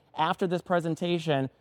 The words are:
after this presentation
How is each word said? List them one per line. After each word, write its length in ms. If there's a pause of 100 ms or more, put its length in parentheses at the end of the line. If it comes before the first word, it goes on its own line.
(180)
after 300
this 140
presentation 880 (120)